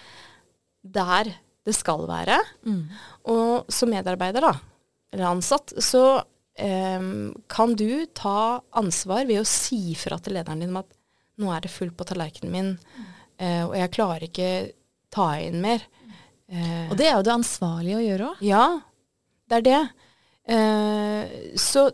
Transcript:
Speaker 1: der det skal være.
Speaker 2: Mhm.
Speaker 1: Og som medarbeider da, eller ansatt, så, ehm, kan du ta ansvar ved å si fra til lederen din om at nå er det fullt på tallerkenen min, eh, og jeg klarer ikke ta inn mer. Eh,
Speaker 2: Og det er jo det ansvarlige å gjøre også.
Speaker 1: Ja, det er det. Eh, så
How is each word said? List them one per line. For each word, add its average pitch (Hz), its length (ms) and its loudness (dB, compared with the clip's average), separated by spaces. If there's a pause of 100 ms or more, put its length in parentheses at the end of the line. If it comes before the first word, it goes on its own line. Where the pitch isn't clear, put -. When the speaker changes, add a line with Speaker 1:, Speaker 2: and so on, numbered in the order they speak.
(840)
Speaker 1:
der 190 480 0 (340)
det 208 80 0
skal 165 320 -2
være. 170 320 0 (260)
Speaker 2:
Mhm. 180 240 -2 (380)
Speaker 1:
Og 233 440 0
som 233 200 2
medarbeider 190 520 -2
da, 277 120 6 (580)
eller 190 140 -4
ansatt, 180 520 0
så, 262 440 4 (360)
ehm, 190 720 -4 (160)
kan 233 260 2
du 233 320 -2
ta 220 540 -2 (120)
ansvar 202 540 0
ved 214 140 2
å 220 60 -2
si 185 480 -2
fra - 240 -6
til 196 160 -8
lederen 165 260 -6
din 180 100 -6
om 180 80 -4
at 190 80 -10 (520)
nå 196 180 -2
er 160 40 -4
det 175 100 -10
fullt 170 260 -8
på 180 80 -8
tallerkenen 175 460 -8
min, 185 280 -2 (600)
eh, 175 260 -2
og - 100 -4
jeg 180 180 0
klarer 175 360 -2
ikke 185 440 -4 (380)
ta 180 280 2
inn 170 240 -4
mer. 220 180 0 (680)
Eh, 170 420 -6
Speaker 2:
Og 196 60 -2
det 302 120 4
er 269 80 4
jo 196 60 2
det 226 120 2
ansvarlige 180 640 -2
å 233 100 0
gjøre 202 240 -2
også. 370 120 -12
Speaker 1:
Ja, 240 380 4 (680)
det 233 80 2
er 233 60 2
det. 262 280 6 (580)
Eh, 214 1080 0
så 277 380 6